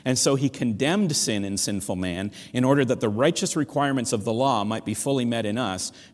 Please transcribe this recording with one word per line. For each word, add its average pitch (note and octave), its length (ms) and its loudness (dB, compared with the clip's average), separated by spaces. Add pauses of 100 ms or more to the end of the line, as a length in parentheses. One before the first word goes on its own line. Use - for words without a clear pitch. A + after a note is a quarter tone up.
and B2+ 120 2
so C#3 180 4
he C3+ 120 0
condemned C#3+ 680 0
sin G#2 300 0
in G2 140 -4
sinful G2+ 400 -2
man F#2 340 -4 (220)
in B2 100 2
order C3+ 220 4
that A#2 160 0
the A2+ 80 2
righteous D3+ 480 0
requirements C#3 560 0
of G#2 100 -2
the A2+ 80 -2
law A#2 320 2
might A2 220 -4
be G#2+ 80 -2
fully C3+ 320 0
met A#2 200 0
in G#2 120 -2
us, G2 340 -4 (220)